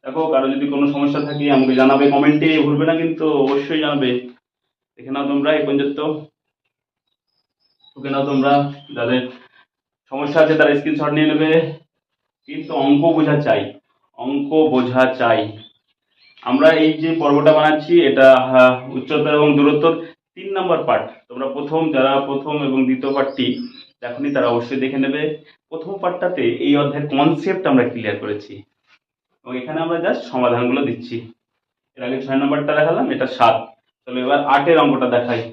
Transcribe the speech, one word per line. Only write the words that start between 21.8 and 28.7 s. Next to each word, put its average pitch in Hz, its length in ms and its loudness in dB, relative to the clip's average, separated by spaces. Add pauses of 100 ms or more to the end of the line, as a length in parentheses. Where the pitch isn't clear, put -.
যারা 135 200 2 (160)
প্রথম 139 260 -6 (140)
এবং 131 100 -2 (100)
দ্বিতীয় 131 280 -2
পার্টটি 135 300 -2 (540)
দেখোনি 120 320 -8
তারা 123 200 0
অবশ্যই 123 320 -4
দেখে 135 200 -4
নেবে। 143 180 -4 (460)
প্রথম 165 340 -12
পার্টটাতে 180 420 -4 (220)
এই 143 100 4
অধ্যায়ের 143 360 -2
কনসেপ্ট 165 540 0
আমরা 131 240 4
ক্লিয়ার 107 320 -6
করেছি 104 320 -10 (880)